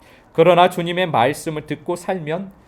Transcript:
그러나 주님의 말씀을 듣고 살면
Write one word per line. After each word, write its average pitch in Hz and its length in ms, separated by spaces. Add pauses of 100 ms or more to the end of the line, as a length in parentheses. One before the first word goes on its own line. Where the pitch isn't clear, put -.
(320)
그러나 175 380
주님의 175 400
말씀을 147 560
듣고 170 300
살면 185 560 (160)